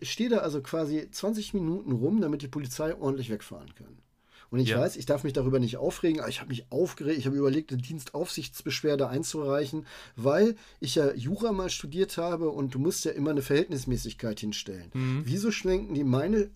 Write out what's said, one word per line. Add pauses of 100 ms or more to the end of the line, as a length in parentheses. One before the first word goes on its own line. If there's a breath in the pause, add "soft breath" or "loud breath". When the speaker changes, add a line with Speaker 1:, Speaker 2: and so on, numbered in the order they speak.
Speaker 1:
stehe
da
also
quasi
zwanzig
Minuten
rum,
damit
die
Polizei
ordentlich
wegfahren
kann. (540 soft breath)
Und
ich
Speaker 2:
Ja.
Speaker 1:
weiß,
ich
darf
mich
darüber
nicht
aufregen,
aber
ich
hab
mich
aufgeregt,
ich
hab
überlegt,
eine
Dienstaufsichtsbeschwerde
einzureichen, (300 loud breath)
weil (240 loud breath)
ich
ja
Jura
mal
studiert
habe
und
du
musst
ja
immer
eine
Verhältnismäßigkeit
hinstellen.
Speaker 2:
Mhm.
Speaker 1:
Wieso
schränken
die
meine,